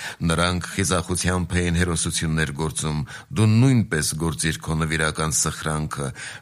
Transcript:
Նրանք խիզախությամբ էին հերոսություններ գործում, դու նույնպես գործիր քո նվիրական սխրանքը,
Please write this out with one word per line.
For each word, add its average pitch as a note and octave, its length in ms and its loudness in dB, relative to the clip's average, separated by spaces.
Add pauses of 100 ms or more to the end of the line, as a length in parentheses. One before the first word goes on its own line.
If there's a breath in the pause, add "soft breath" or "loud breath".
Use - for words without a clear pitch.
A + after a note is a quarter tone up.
(180 loud breath)
Նրանք F2 500 2
խիզախությամբ F2+ 840 0
էին F2 240 2
հերոսություններ E2 760 0
գործում, D2+ 480 -2 (260 loud breath)
դու A2 220 2
նույնպես A2+ 640 4
գործիր D#2+ 480 -2
քո D#2+ 160 -2
նվիրական D#2 580 0
սխրանքը, D2+ 760 -2 (320 loud breath)